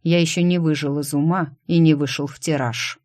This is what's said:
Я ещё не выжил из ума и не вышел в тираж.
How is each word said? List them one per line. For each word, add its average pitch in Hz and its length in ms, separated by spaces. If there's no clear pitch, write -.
Я 170 180
ещё 170 220
не 175 160
выжил 147 420
из 143 140
ума 165 440
и 165 120
не 160 140
вышел 143 320
в 143 140
тираж. 131 640